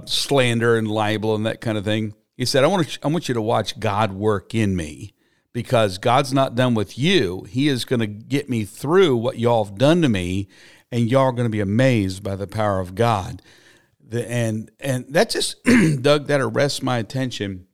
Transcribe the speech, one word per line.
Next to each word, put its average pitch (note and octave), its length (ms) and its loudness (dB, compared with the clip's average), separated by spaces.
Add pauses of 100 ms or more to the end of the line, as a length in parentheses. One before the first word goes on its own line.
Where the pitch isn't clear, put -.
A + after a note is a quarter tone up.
slander A#2 720 2
and A2 120 -2
libel G#2+ 440 0
and G#2+ 120 -2
that - 160 -6
kind A2 160 -4
of G2 80 -6
thing. G#2+ 280 -2 (220)
He B2+ 80 -6
said, C3 220 4
"I - 20 6
want F3+ 220 2
to, - 120 -12
I D3 60 -4
want E3+ 220 -2
you B2+ 40 -2
to A#2 80 -2
watch A2+ 380 -2
God G#2 320 0
work G2+ 420 -2
in G#2+ 220 0
me E2+ 380 -10 (400)
because A2 440 0
God's B2+ 360 0
not C3 220 0
done B2 200 2
with G#2+ 240 -4
you. C3 500 0
He C3+ 200 0
is B2 160 -2
gonna A#2 220 0
get A2+ 420 -6
me A2 160 -2
through D#3 500 2
what A#2 240 -2
y'all A#2 240 2
have G2 140 -10
done D3+ 240 4
to D3 80 4
me, F#2+ 400 -2 (420)
and A#2 180 0
y'all C3+ 120 4
are C3 100 2
gonna A#2+ 160 -2
be G#2+ 140 -2
amazed G2+ 600 2
by G2 140 -6
the F#2+ 120 -8
power G#2 340 0
of F#2 140 -10
God." G#2 460 0 (640)
The, A#2 240 -6
and, A2+ 400 -2 (120)
and B2+ 320 -4
that - 180 2
just, - 320 -6
<clears throat> E3+ 380 4
Doug, C#3+ 260 2
that C#3+ 140 0
arrests B2+ 420 -2
my B2+ 160 0
attention G#2 760 -6